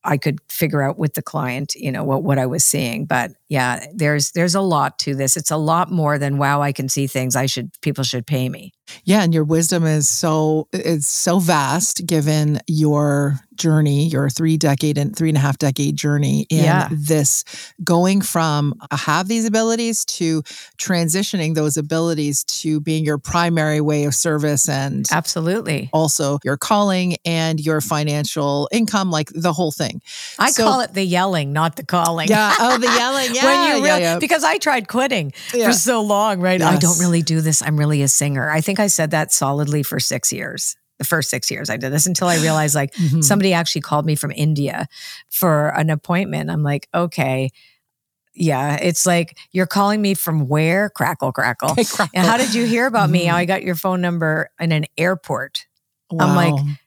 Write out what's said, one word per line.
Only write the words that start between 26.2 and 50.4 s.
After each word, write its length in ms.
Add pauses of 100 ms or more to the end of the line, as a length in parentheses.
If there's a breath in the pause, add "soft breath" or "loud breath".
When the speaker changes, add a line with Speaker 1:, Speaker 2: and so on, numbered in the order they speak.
Speaker 2:
your 120
calling 680
and 360
your 200
financial 920
income, 380
like, 240
the 180
whole 200
thing. 280 (380 loud breath)
Speaker 1:
I 140
Speaker 2:
So 140
Speaker 1:
call 160
it 120
the 100
yelling, 480
not 240
the 80
calling. 440
Speaker 2:
Yeah. 320
Oh, 180
the 80
Speaker 1:
<laughs> 120
Speaker 2:
yelling. 320 (100)
Speaker 1:
When 40
Speaker 2:
Yeah, 340
Speaker 1:
you 80
Speaker 2:
yeah, 60
Speaker 1:
really, 100
Speaker 2:
yeah. 160
Speaker 1:
because 260
I 140
tried 300
quitting 440 (220 loud breath)
Speaker 2:
Yeah. 140
Speaker 1:
for 40
so 300
long, 380
right? 200
"I 160
don't 200
Speaker 2:
Yes. 40
Speaker 1:
really 220
do 180
this. 220
I'm 160
really 240
a 60
singer." 420
I 100
think 200
I 60
said 260
that 200
solidly 500
for 180
six 320
years. 440 (220)
The 60
first 260
six 200
years 200
I 80
did 140
this 140
until 220
I 80
realized, 380
like, 200
Speaker 2:
Mm-hmm. 280
Speaker 1:
somebody 320
actually 260
called 240
me 100
from 180
India 540 (440 loud breath)
for 400
an 180
appointment. 640
I'm 120
like, 320
"Okay." 560 (840 soft breath)
Yeah. 420
It's 300
like, 320 (140)
"You're 140
calling 360
me 120
from 340